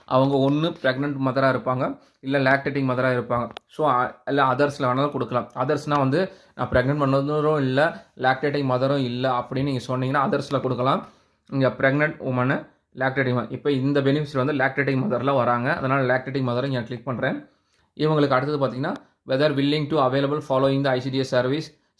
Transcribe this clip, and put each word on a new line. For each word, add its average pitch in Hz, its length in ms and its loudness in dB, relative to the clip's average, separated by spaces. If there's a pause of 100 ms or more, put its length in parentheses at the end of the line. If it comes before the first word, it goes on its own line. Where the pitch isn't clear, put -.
அவங்க 135 320 2
ஒண்ணு 143 320 2 (120)
பிரெக்னன்ட் 135 460 -2
மதரா 131 260 2
இருப்பாங்க, 127 300 -2 (380)
இல்ல 139 180 -2
லாக்டேட்டிங் 135 520 0
மதரா 127 260 0
இருப்பாங்க. 120 300 -2 (200)
So, - 220 -6
அ, 123 100 2 (280)
இல்ல 139 140 2 (120)
others-ல 135 360 0
வேணாலும் 139 260 0
கொடுக்கலாம். 123 320 -2 (140)
others-னா 143 380 0
வந்து 135 220 2 (340)
நான் 120 180 -4
பிரெக்னன்ட் 135 300 2
மதரும் 147 640 2
இல்ல, 131 120 0 (380)
லாக்டேட்டிங் 135 560 0
மதரும் 135 360 0
இல்ல 123 160 -4 (120)
அப்படின்னு 131 340 -4
நீங்க 123 160 -4
சொன்னீங்கன்னா 131 400 0
others-ல 139 380 -2
கொடுக்கலாம். 127 380 0 (460)
இங்க 135 200 2 (100)
பிரெக்னன்ட் 143 380 2 (120)
உமனு, 127 280 0 (380)
லாக்டேட்டிங் 127 420 0
உமன். 113 140 -4
இப்ப 139 200 -2
இந்த 139 300 2
பெனிஃபிஷரி 139 400 0
வந்து 147 200 0
லாக்டேட்டிங் 135 420 0
மதர்ல 139 380 0
வராங்க, 120 260 0 (120)
அதனால 135 200 0 (120)
லாக்டேட்டிங் 131 380 -2
மதரை 123 220 -2
இங்க 123 180 -2
கிளிக் 120 200 -10
பண்றேன். 131 280 -2 (600)
இவங்களுக்கு 147 400 2
அடுத்தது 143 260 -2
பாத்தீங்கன்னா, 131 300 -2 (360)
whether 135 200 2 (100)
willing 143 320 0
to 160 60 0 (100)
available 139 420 0
following 135 360 2
the 135 120 0
ஐ - 20 -2
சி 127 100 -6
டி 131 140 -2
எஸ் 131 120 -8
service 131 320 0 (320)